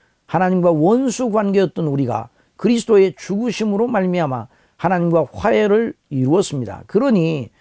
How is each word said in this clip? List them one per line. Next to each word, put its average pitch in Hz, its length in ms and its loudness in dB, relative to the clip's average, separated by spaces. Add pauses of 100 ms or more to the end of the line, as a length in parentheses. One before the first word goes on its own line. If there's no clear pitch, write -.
(260)
하나님과 180 440 0
원수 220 600 0
관계였던 196 560 0
우리가 120 400 -4 (280)
그리스도의 208 640 2
죽으심으로 214 680 -4
말미암아 175 580 -2 (300)
하나님과 170 560 0
화해를 214 600 0 (160)
이루었습니다. 131 760 -2
그러니 170 640 0 (100)